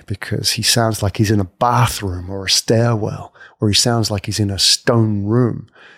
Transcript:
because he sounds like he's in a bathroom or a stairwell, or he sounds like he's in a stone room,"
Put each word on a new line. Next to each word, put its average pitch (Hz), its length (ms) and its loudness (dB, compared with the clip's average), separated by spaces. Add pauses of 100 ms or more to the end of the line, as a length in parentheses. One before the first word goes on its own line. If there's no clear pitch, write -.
because - 440 -4
he 110 120 -4
sounds 113 400 0
like 98 140 -2
he's 104 120 2
in 107 100 2
a 98 60 -2
bathroom 104 840 -2
or 98 160 -10
a 92 40 -4
stairwell, 113 840 0 (260)
or 110 100 2
he 98 60 2
sounds 117 340 2
like 104 160 -4
he's 104 140 -4
in 104 100 0
a 98 80 -4
stone 110 680 2
room," 110 420 0 (300)